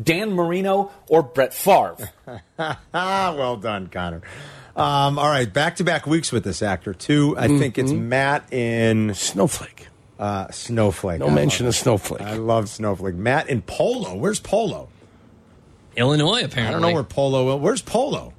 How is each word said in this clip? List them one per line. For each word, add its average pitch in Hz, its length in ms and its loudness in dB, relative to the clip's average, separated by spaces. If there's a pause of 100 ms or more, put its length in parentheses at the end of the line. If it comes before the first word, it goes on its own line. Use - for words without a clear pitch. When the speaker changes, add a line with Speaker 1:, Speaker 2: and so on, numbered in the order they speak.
Speaker 1:
Dan 170 320 0
Marino 190 580 0 (160)
or 160 160 6
Brett - 300 0
Favre? 113 560 2 (180)
Speaker 2:
<laughs> 143 500 -8 (160)
Well 175 640 -2
done, 98 300 -6
Connor. 85 340 -8 (540)
Um, 143 420 2
all 147 120 2
right, 127 220 0
back-to-back 160 540 0
weeks 156 280 0
with 110 100 0
this 92 180 -6
actor, 101 320 -4
too. 147 440 2
I 123 100 2
think 143 300 2
it's 131 160 0
Speaker 3:
Mm-hmm. 113 160 -2
Speaker 2:
Matt 139 440 0
in 113 600 2
Speaker 3:
Snowflake. - 760 -2 (320)
Speaker 2:
Uh, 101 320 -4
Snowflake. 101 680 -2
Speaker 3:
No 71 60 0
Speaker 2:
I - 60 4
Speaker 3:
mention 95 320 2
Speaker 2:
love 120 80 2
Speaker 3:
of - 40 0
Snowflake. - 440 0
Speaker 2:
I 104 140 -8
love 113 340 0
Snowflake. 98 460 -4
Matt 123 340 0
in 123 120 0
Polo. 190 540 -2
Where's 165 260 -2
Polo? 143 480 -2 (1080)
Speaker 4:
Illinois, 151 420 4
Speaker 2:
I 247 40 0
don't 160 100 -4
Speaker 4:
apparently. 151 380 0
Speaker 2:
know 175 40 0
where 151 100 0
Polo, 135 520 2
where's 185 260 0
Polo? 233 580 -2